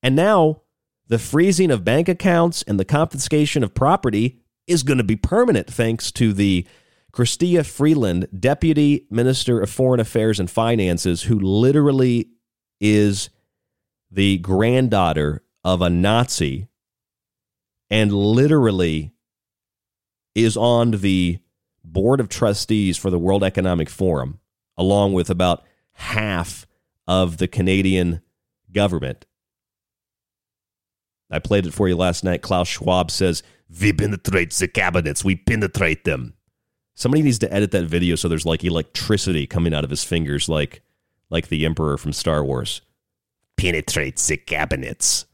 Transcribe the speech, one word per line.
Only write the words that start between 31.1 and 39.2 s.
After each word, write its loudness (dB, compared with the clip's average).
I -6
played 0
it -8
for 0
you 2
last 0
night. -2
Klaus -2
Schwab -2
says, -2
"We 2
penetrate -2
the -2
cabinets. -2
We 2
penetrate -2
them." -4
Somebody 0
needs 2
to -4
edit 0
that -2
video 0
so -4
there's, -2
like, -2
electricity -2